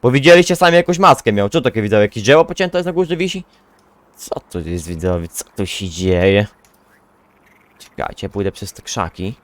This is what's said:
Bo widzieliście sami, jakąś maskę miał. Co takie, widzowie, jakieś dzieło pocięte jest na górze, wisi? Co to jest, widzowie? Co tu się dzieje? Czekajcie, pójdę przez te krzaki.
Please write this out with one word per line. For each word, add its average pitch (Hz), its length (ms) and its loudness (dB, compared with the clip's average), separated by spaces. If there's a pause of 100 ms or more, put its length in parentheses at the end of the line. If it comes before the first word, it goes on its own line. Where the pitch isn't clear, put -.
Bo 123 100 2
widzieliście 170 440 6
sami, 170 200 4
jakąś 175 240 2
maskę 139 340 4
miał. 101 160 0
Co 165 120 -2
takie, 113 200 -2
widzowie, 104 200 2
jakieś 104 220 -2
dzieło 147 220 6
pocięte 175 320 -4
jest 175 80 -4
na 180 80 -6
górze, 170 240 -2
wisi? 180 260 -6 (720)
Co - 240 -12
to - 200 -10
jest, 82 280 -8
widzowie? 87 400 -4
Co - 160 -14
tu - 220 -8
się 95 240 -10
dzieje? 92 580 2 (1300)
Czekajcie, - 500 -12
pójdę 98 220 -4
przez - 220 -14
te - 80 -20
krzaki. 92 640 -8